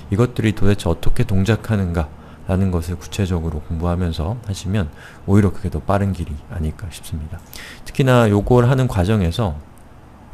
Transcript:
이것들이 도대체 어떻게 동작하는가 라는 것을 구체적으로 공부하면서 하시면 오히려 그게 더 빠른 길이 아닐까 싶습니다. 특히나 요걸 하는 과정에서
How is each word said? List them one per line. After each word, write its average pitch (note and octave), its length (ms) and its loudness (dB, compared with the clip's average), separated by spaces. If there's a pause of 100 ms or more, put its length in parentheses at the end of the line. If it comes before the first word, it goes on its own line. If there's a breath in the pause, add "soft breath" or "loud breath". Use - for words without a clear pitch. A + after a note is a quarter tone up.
(100)
이것들이 G#2+ 440 0
도대체 G2+ 340 2
어떻게 - 360 4
동작하는가 F#2+ 840 0 (380 loud breath)
라는 F#2+ 240 0
것을 F2 260 -4
구체적으로 E2 640 -4
공부하면서 E2+ 840 -4
하시면 F#2+ 440 -4 (360 loud breath)
오히려 G2+ 260 4
그게 - 180 -6
더 - 80 -6
빠른 G2 340 0
길이 E2+ 220 -6 (160)
아닐까 D#2 400 -6
싶습니다. - 480 -12 (460 loud breath)
특히나 B2 440 4
요걸 A#2+ 400 4
하는 C3 200 2
과정에서 F#2 680 0 (760)